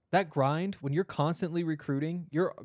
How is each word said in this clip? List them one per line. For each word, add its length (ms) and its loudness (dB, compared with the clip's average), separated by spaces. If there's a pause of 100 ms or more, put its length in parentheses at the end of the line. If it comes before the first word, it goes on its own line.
(120)
That 200 2
grind, 500 0
when 120 -2
you're 100 2
constantly 600 0
recruiting, 680 -2
you're 340 0